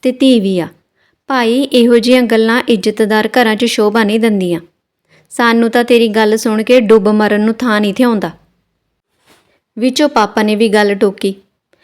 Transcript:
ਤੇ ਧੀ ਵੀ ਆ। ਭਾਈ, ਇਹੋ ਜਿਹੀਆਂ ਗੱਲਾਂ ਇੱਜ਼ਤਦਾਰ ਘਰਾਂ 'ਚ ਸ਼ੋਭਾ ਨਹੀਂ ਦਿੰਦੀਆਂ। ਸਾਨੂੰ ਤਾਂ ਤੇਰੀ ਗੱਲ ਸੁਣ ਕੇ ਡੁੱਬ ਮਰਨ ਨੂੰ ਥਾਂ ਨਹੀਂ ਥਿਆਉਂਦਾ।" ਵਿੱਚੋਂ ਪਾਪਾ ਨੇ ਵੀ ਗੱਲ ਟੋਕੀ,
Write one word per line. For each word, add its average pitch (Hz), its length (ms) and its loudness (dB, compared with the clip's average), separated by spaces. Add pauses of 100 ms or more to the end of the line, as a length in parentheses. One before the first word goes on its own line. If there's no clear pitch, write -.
ਤੇ 254 100 -2
ਧੀ 254 280 2
ਵੀ 190 200 -2
ਆ। 160 80 -6 (600)
ਭਾਈ, 247 340 -2
ਇਹੋ 240 380 2
ਜਿਹੀਆਂ 247 220 2
ਗੱਲਾਂ 226 460 0
ਇੱਜ਼ਤਦਾਰ 214 600 -2
ਘਰਾਂ 220 280 0
'ਚ 220 100 -4
ਸ਼ੋਭਾ 220 380 0
ਨਹੀਂ 214 160 -2
ਦਿੰਦੀਆਂ। 190 400 -2 (720)
ਸਾਨੂੰ 233 400 0
ਤਾਂ 240 140 0
ਤੇਰੀ 233 240 2
ਗੱਲ 214 300 0
ਸੁਣ 214 260 -4
ਕੇ 254 180 2
ਡੁੱਬ 214 280 2
ਮਰਨ 208 320 0
ਨੂੰ 220 120 0
ਥਾਂ 220 280 -2
ਨਹੀਂ 202 120 -2
ਥਿਆਉਂਦਾ।" 208 380 -2 (1500)
ਵਿੱਚੋਂ 254 320 0
ਪਾਪਾ 214 340 -2
ਨੇ 214 120 0
ਵੀ 220 140 0
ਗੱਲ 202 260 0
ਟੋਕੀ, 196 400 -4 (480)